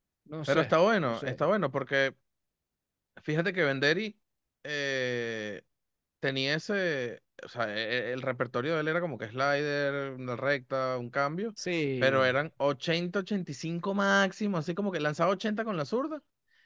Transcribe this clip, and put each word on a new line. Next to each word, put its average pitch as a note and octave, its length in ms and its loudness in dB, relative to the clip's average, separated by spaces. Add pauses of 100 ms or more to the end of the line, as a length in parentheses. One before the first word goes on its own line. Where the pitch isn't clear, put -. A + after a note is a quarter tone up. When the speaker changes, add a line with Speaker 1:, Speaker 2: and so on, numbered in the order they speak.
(260)
Speaker 1:
No D#3 180 -8
Speaker 2:
Pero C#3 160 4
Speaker 1:
sé, - 20 4
Speaker 2:
está D#3+ 160 4
Speaker 1:
no F3 60 8
Speaker 2:
bueno, F3+ 300 4
Speaker 1:
sé. B2+ 160 -4
Speaker 2:
está D3 160 0
bueno, F3+ 240 2
porque C3+ 460 0 (1040)
fíjate E3+ 300 0
que F3 120 2
Benderi, C#3 540 0 (460)
eh, B2 1000 -4 (580)
tenía C3+ 340 0
ese, D#3+ 680 -2 (220)
o - 40 -14
sea, A2 280 -4
e-, A2+ 340 -2
e-, - 20 -2
el C3 100 -4
repertorio B2+ 520 -2
de D#3 60 0
él D#3 80 0
era E3 120 0
como D#3 180 -4
que A2 100 -6
slider, C#3+ 840 0
una B2+ 220 -6
recta, C3 640 0
un A#2+ 120 -6
cambio, D#3+ 460 -2
Speaker 1:
Sí. D3+ 420 -2
Speaker 2:
pero C3 260 4
eran C3+ 340 2
ochenta, E3+ 640 0
ochenta F#3+ 300 -2
y C#3 40 -6
cinco E3+ 400 -4
máximo, G3 640 4
así E3 160 -2
como G3+ 180 -2
que E3 80 -2
lanzaba D3+ 320 2
ochenta G#3+ 320 -2
con G#3+ 120 -4
la D3+ 80 -2
zurda C#4+ 380 -2 (440)